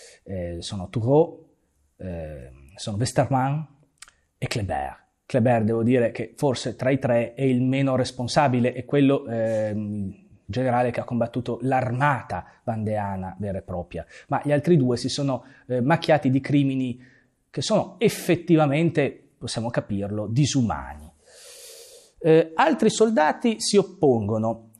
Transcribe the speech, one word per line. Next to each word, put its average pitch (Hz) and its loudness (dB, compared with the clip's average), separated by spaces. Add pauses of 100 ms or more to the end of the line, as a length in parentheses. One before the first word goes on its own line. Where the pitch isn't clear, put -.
(240)
Eh, 87 -8
sono 90 -10
Turreau, 139 0 (480)
eh, 78 -12 (240)
sono 104 -8
Westermann 131 0 (760)
e - -6
Kléber. 78 -6 (200)
Kléber, 185 2
devo 113 0
dire 120 2
che - -10
forse 123 -2
tra - -2
i 139 2
tre 120 0
è 135 -4
il 127 2
meno 131 2
responsabile, 127 0
è 131 -10
quello, 139 2
ehm, 107 -4 (240)
generale 123 0
che 117 -6
ha 107 -6
combattuto 120 -4
l'armata 127 -2 (200)
vandeana 101 -4
vera 98 -6
e 87 -8
propria, 87 -10 (220)
ma 135 -2
gli 143 -2
altri 147 4
due 123 2
si 127 -4
sono, 135 -4 (220)
eh, 123 -2
macchiati 147 2
di 135 2
crimini 135 0 (480)
che 135 -6
sono - 0
effettivamente, 156 2 (100)
possiamo 117 -6
capirlo, 104 -4
disumani. 85 0 (1080)
Eh, 160 4
altri 247 4
soldati 226 2
si - 0
oppongono. 113 2 (100)